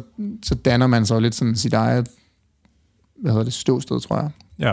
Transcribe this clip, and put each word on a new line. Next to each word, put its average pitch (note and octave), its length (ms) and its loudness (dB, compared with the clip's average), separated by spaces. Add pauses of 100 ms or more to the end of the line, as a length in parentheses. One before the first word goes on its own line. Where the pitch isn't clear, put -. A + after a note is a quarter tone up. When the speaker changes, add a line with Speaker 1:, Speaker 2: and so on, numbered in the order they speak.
(420)
Speaker 1:
så - 120 -4
danner B2 320 2
man A#2 200 4
så A2 140 2
lidt A2+ 140 2
sådan A#2 220 0
sit A2 180 -2
eget, A#2+ 340 2 (1080)
hvad F3+ 160 -2
hedder A2 120 2
det, A#2+ 80 -4
ståsted, B2+ 480 -2
tror - 200 -4
jeg. D3+ 100 -4 (280)
Speaker 2:
Ja. A#2 140 0